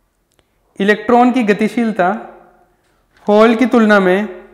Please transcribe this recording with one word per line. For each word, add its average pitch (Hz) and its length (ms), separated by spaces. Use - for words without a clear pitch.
इलेक्ट्रॉन 214 520
की 254 120
गतिशीलता 208 640
होल 220 280
की 247 100
तुलना 220 340
में 190 280